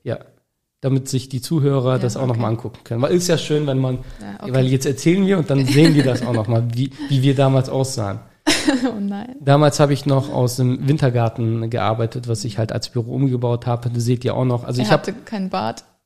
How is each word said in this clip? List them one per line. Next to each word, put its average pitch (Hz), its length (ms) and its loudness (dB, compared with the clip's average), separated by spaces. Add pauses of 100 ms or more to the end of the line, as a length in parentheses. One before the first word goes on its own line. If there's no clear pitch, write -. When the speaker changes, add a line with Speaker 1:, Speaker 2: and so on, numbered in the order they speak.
Speaker 1:
Ja. 117 140 -6 (640)
Damit 135 260 0
sich 127 220 -4
die 127 120 -8
Zuhörer 139 520 0
Speaker 2:
Ja, 127 60 2
Speaker 1:
das - 180 -2
auch 135 80 -4
noch 123 60 0
Speaker 2:
okay. 117 100 -2
Speaker 1:
mal 110 80 0
angucken 117 340 -6
können. 117 200 -4
Weil 156 100 2
ist 175 140 2
ja 165 100 2
schön, 151 300 -2
wenn 135 120 0
man, 131 200 -2 (200)
Speaker 2:
Ja, 104 220 -12
okay. 127 120 -6
Speaker 1:
weil 131 140 4
jetzt 135 200 0
erzählen 175 400 2
wir 196 100 2
und 156 120 -2
dann 135 160 2
Speaker 2:
<laughs> - 20 0
Speaker 1:
sehen 151 260 6
die 143 80 4
das 120 220 0
auch 123 100 -2
noch 110 140 -2
mal, 117 260 2
wie, 131 180 -2 (180)
wie 135 120 2
wir 135 140 4
damals 135 340 4
aussahen. 117 500 -4 (260)
Speaker 2:
<laughs> - 140 2 (260)
Oh 220 140 -4
nein. 202 420 -8
Speaker 1:
Damals 143 400 4
habe 143 120 4
ich - 120 -2
noch 135 260 2
aus 123 240 0
dem 127 320 0
Wintergarten 117 840 0
gearbeitet, 113 600 -2
was 113 160 -4
ich 117 120 -8
halt 113 140 -2
als - 180 -6
Büro 120 240 -4
umgebaut 123 540 0
habe. 120 220 -2
Das 120 160 -2
seht 120 180 0
ihr 104 120 -2
auch 127 100 0
noch. 120 180 0
Also 127 180 -4
Speaker 2:
Er - 40 0
Speaker 1:
ich - 60 2
hab 151 100 4
Speaker 2:
hatte 226 120 -8
keinen 196 360 -8
Bart. - 340 -6 (220)